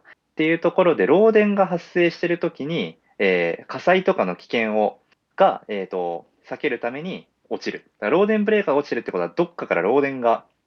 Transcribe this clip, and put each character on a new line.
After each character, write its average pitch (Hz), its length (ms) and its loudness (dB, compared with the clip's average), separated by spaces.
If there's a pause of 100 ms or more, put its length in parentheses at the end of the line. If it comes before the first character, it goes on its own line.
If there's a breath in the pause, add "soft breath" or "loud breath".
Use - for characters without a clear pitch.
っ - 320 -20
て 156 80 -2
い 160 100 2
う 165 60 -2
と 170 140 0
こ 190 100 2
ろ 170 120 4
で、 104 100 2
漏 196 260 6
電 208 240 4
が 196 100 2
発 170 180 -4
生 175 280 0
し - 80 -12
て 175 80 -2
る 170 100 -2
と 170 140 -2
き 139 160 -10
に、 123 320 -6 (180)
え 90 460 0
ー、 - 40 -20
火 131 120 -10
災 185 240 2
と 190 100 2
か 117 120 -2
の 90 100 -4
危 - 120 -20
険 110 280 -2
を、 107 240 0 (380)
が、 180 320 2
え 101 140 -6
ー 92 40 -12
と、 87 400 -6 (180)
避 127 120 -12
け 151 120 -2
る 120 120 -6
た 120 100 -6
め 135 100 -12
に 170 240 -12 (240)
落 107 140 -8
ち - 80 -6
る。 - 180 -12 (120)
だ 104 80 -2
か - 40 0
ら 175 80 4
漏 208 40 2
電 214 180 0
ブ 202 80 -2
レ 214 80 2
ー 196 60 0
カ 151 60 -2
ー 135 40 2
が 143 40 2
落 147 60 -2
ち - 40 -10
て - 60 -4
る 120 40 -4
っ - 40 -8
て - 100 -10
こ 95 60 -2
と - 20 -2
は、 85 80 -4
ど - 160 -2
っ - 100 -14
か - 120 -10
か - 80 0
ら 85 80 0
漏 120 180 2
電 139 180 -4
が 113 240 0 (240)